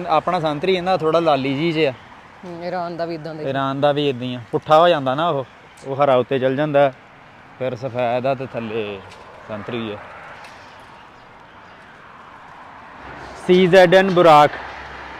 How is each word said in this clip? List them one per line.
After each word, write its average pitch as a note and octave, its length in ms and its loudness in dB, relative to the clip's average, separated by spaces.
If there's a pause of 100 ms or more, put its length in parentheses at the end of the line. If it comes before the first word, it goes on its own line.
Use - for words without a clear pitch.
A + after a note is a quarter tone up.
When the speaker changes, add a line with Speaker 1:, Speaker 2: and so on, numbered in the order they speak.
Speaker 1:
ਆਪਣਾ D#3+ 320 0
ਸੰਤਰੀ D#3 340 -2
ਇਹਨਾਂ F3+ 200 -2
ਦਾ F3+ 40 2
ਥੋੜ੍ਹਾ D#3+ 220 0
ਲਾਲੀ C#3 360 0
ਜੀ E3 160 -2
ਜਿਹਾ। D3+ 200 0 (540)
Speaker 2:
ਹੂੰ, E3+ 200 -14
ਈਰਾਨ F3 320 -8
ਦਾ E3+ 80 -6
ਵੀ E3+ 100 -6
ਇਦਾਂ D#3 200 -12
ਦਾ D3+ 80 -12
ਹੀ। C#3 60 -6
Speaker 1:
ਈਰਾਨ C3+ 320 -4
ਦਾ D3 100 4
ਵੀ C#3+ 180 -2
ਇਦਾਂ B2 180 -6
ਹੀ B2 80 -8
ਆ। B2 60 -12 (100)
ਪੁੱਠਾ D#3 280 2
ਹੋ F3 80 6
ਜਾਂਦਾ C3+ 280 0
ਨਾ E3 140 -2
ਉਹ, C3+ 160 -4 (420)
ਉਹ C3+ 80 -8
ਹਰਾ C#3 200 4
ਉੱਤੇ B2+ 240 0
ਚਲ C3 160 0
ਜਾਂਦਾ, C#3+ 380 2 (680)
ਫਿਰ B2+ 160 -6
ਸਫੈਦ B2 500 -4
ਆ C3+ 100 -2
ਤੇ C3 100 -8
ਥੱਲੇ A2 540 -8 (480)
ਸੰਤਰੀ A2 440 -10
ਆ। G#2 60 -12 (3500)
ਸੀ F#3 200 4
ਜ਼ੈਡ F3+ 280 8
ਐਨ F#3+ 160 4
ਬੁਰਾਕ, D#3+ 400 8 (680)